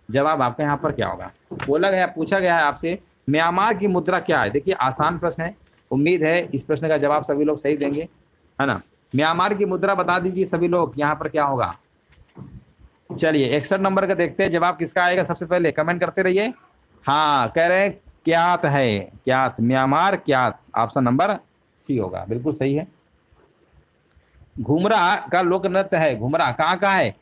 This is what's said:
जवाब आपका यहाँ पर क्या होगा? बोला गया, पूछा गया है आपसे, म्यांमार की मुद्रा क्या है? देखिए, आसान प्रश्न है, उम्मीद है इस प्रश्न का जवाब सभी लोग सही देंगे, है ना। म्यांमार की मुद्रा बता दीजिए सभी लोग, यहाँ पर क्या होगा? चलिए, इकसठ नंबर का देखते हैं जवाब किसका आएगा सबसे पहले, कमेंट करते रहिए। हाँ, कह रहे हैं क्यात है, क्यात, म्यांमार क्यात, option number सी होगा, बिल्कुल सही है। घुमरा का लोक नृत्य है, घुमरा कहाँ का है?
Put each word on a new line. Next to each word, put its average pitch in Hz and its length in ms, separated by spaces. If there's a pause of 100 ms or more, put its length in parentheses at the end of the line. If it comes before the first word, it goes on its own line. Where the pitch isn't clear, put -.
(120)
जवाब 143 300
आपका 123 220
यहाँ 147 140
पर 151 140
क्या 113 160
होगा? 90 240 (360)
बोला 165 240
गया, 185 160
पूछा 185 320
गया 180 160
है 165 80
आपसे, 151 360 (300)
म्यांमार 175 440
की 196 140
मुद्रा 180 320
क्या 160 220
है? 104 80
देखिए, 147 240
आसान 151 460
प्रश्न 165 240
है, - 120 (360)
उम्मीद 151 320
है 160 300
इस 131 100
प्रश्न 151 240
का 156 100
जवाब 143 260
सभी 147 200
लोग 147 160
सही 147 180
देंगे, 143 320 (520)
है 139 60
ना। 101 140 (340)
म्यांमार 170 380
की 202 120
मुद्रा 190 300
बता 180 240
दीजिए 185 260
सभी 175 220
लोग, 170 300
यहाँ 147 180
पर 156 120
क्या 151 160
होगा? 120 320 (1400)
चलिए, 147 380
इकसठ 190 220
नंबर 190 280
का 196 60
देखते 170 300
हैं 185 80
जवाब 175 260
किसका 170 260
आएगा 180 200
सबसे 165 220
पहले, 170 260
कमेंट 170 280
करते 185 220
रहिए। 196 320 (540)
हाँ, 143 480
कह 165 120
रहे 185 140
हैं 196 180 (260)
क्यात 170 400
है, 131 340
क्यात, 127 600
म्यांमार 135 540
क्यात, 127 440 (180)
option 117 260
number 160 340 (420)
सी 135 180
होगा, 92 320
बिल्कुल 123 240
सही 135 220
है। 160 120 (1700)
घुमरा 185 680
का 180 100
लोक 180 240
नृत्य 190 320
है, 147 220
घुमरा 135 320
कहाँ 160 260
का 196 140
है? 156 300